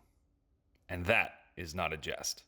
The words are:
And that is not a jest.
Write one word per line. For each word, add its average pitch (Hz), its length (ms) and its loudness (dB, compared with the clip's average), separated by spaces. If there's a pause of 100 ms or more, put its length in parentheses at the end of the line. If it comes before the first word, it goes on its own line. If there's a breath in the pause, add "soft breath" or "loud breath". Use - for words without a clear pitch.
(880)
And 90 160 -2
that 101 280 4 (220)
is 82 180 -8
not 82 200 0
a 80 40 -4
jest. - 500 -6